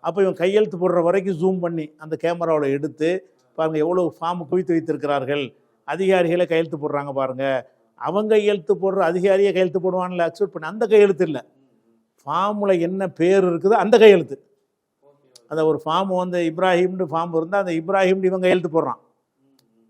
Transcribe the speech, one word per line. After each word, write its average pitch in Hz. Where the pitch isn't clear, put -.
அப்ப 170
இவன் 185
கையெழுத்து 190
போடுற 175
வரைக்கும் 180
ஜூம் 185
பண்ணி 165
அந்த 156
கேமராவுல 165
எடுத்து, 151
"பாருங்க 160
எவ்வளவு 170
ஃபார்ம் 170
குவித்து 180
வைத்திருக்கிறார்கள், 143
அதிகாரிகளே 175
கையெழுத்து 165
போடுறாங்க 143
பாருங்க." 131
அவன் 190
கையெழுத்து 208
போடுற 185
அதிகாரியே 190
கையெழுத்து 185
போடுவான்ல, 180
அக்செப்ட் 175
பண்ணி, 160
அந்த 220
கையெழுத்து 196
இல்ல. 143
ஃபார்ம்ல 196
என்ன 185
பேர் 185
இருக்குதோ 180
அந்த 220
கையெழுத்து. 185
அந்த 156
ஒரு 151
ஃபார்ம் 185
வந்து 175
இப்ராஹிம்னு 185
ஃபார்ம் 165
இருந்தா 165
அந்த 185
இப்ராஹிம்னு 190
இவன் 185
கையெழுத்து 185
போடுறான். 143